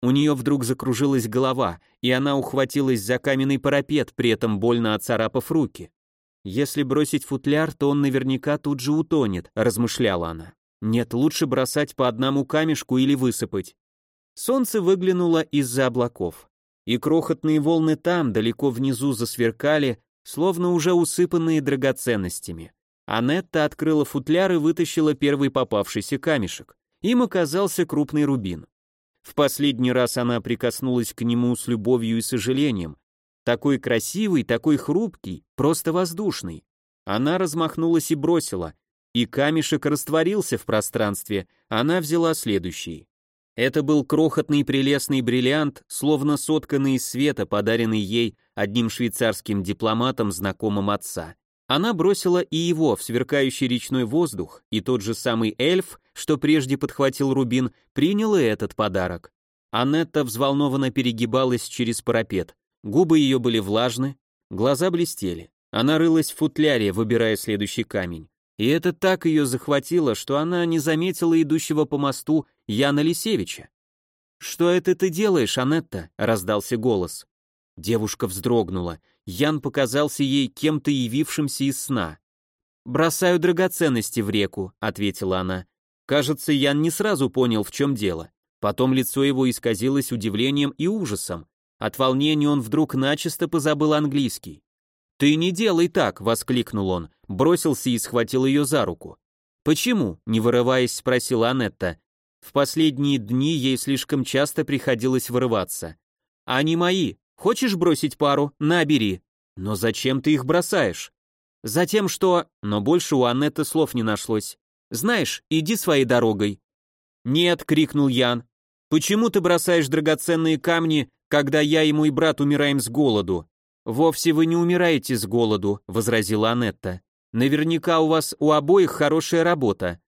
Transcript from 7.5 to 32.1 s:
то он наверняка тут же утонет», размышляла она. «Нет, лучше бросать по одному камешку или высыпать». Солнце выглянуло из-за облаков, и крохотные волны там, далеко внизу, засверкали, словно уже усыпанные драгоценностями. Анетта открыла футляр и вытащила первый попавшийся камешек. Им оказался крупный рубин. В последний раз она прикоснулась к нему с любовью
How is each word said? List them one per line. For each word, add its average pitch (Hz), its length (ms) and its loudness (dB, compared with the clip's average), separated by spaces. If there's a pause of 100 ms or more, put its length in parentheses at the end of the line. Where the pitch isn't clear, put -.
то 143 160 0
он 143 140 2
наверняка 135 560 0
тут 143 220 -4
же 135 120 -2
утонет», 139 600 0
размышляла 107 760 0
она. 82 240 -12 (300)
«Нет, 113 320 0
лучше 147 320 0
бросать 139 500 -2
по 131 100 2
одному 131 380 0
камешку 151 540 0
или 135 160 4
высыпать». 113 640 -2 (580)
Солнце 240 480 0
выглянуло 180 580 2
из-за 135 460 0
облаков, 117 640 -4 (340)
и 117 140 0
крохотные 156 600 0
волны 160 380 2
там, 165 380 -2
далеко 113 340 0
внизу, 131 460 -2
засверкали, 120 840 -2 (240)
словно 180 500 -2
уже 175 200 2
усыпанные 165 720 2
драгоценностями. 117 1120 -4 (320)
Анетта 143 580 -2
открыла 151 400 0
футляр 165 480 0
и 175 40 2
вытащила 156 580 0
первый 143 340 0
попавшийся 113 680 -2
камешек. 131 580 -4 (240)
Им 240 220 2
оказался 180 640 0
крупный 147 400 0
рубин. 95 400 -4 (580)
В - 100 -20
последний 139 560 0
раз 123 280 2
она 120 240 0
прикоснулась 120 720 -2
к - 80 -8
нему 120 340 0
с - 100 -10
любовью 113 520 0